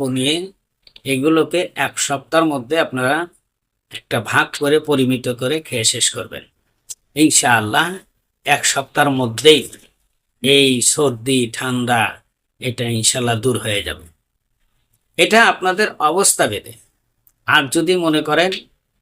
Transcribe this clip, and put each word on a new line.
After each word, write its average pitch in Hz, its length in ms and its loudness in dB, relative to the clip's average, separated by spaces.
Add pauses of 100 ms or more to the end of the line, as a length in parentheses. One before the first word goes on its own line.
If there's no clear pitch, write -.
নিয়ে 131 280 -2 (680)
এগুলোকে 156 720 0
এক 139 240 -6
সপ্তাহের 156 480 -2
মধ্যে 143 320 -4
আপনারা 143 480 -2 (680)
একটা - 280 -6
ভাগ 147 260 0 (120)
করে 147 220 2
পরিমিত 131 480 0
করে 131 320 -4
খেয়ে 123 240 -6
শেষ 117 300 0
করবেন। 76 300 -12 (720)
ইনশাআল্লাহ 139 760 2 (560)
এক 143 220 0
সপ্তাহের 143 440 0
মধ্যেই 131 520 4 (800)
এই 135 400 4
সর্দি 123 680 0
ঠান্ডা 123 680 -2 (400)
এটা 127 240 -6
ইনশাআল্লাহ 120 560 -2
দূর 120 180 0
হয়ে 104 240 -4
যাবে। 85 220 -10 (1120)
এটা 208 280 6
আপনাদের 185 440 0 (100)
অবস্থা 165 480 2
ভেদে। 104 260 -8 (760)
আর 147 220 4
যদি 170 280 0
মনে 160 260 0
করেন 156 300 0 (500)